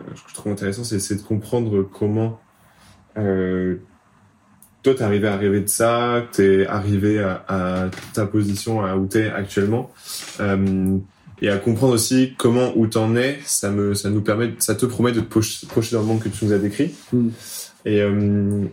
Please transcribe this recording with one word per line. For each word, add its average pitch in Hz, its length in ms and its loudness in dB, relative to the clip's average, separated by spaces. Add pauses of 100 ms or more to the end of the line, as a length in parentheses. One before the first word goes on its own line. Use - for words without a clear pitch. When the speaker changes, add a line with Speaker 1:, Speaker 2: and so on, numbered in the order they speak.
(140)
Speaker 1:
ce - 80 -20
que - 80 -20
je - 40 -20
trouve - 180 -6
intéressant, 101 320 -4
c'est, 107 160 -4
c'est 101 160 -4
de 98 60 -8
comprendre 110 600 -2
comment, 110 560 -2 (800)
euh, 92 600 0 (1080)
toi, 135 100 6
t'es 123 80 -4
arrivé 101 240 2
à 101 100 0
rêver 101 260 2
de 95 60 -4
ça, 117 640 0
que - 60 -10
t'es 98 300 6
arrivé 101 520 0
à, 95 300 -2
à 92 420 -2 (220)
ta 107 140 -2
position, 101 580 -2
à 95 120 -2
où 95 100 0
t'es 110 200 2
actuellement, 104 640 -2 (500)
euh, 98 560 2 (440)
et 107 100 0
à 98 80 2
comprendre 120 360 2
aussi 127 420 2
comment, 123 400 2
où 110 120 4
t'en 113 260 2
es, 131 300 0
ça - 260 -4
me, 101 240 0
ça 101 160 -2
nous 104 120 0
permet, 110 360 0
ça 107 160 0
te 120 120 -2
promet 117 260 2
de 113 80 0
te 107 60 -2
proche-, - 400 -2
projeter 117 280 -2
dans 107 80 2
le 110 60 0
monde 110 120 0
que 110 80 -4
tu 98 160 -6
nous 104 80 2
as 101 60 4
décrit. 104 340 0 (200)
Speaker 2:
Mm. 120 160 2 (560)
Speaker 1:
Et, 104 180 2
euh, 101 720 2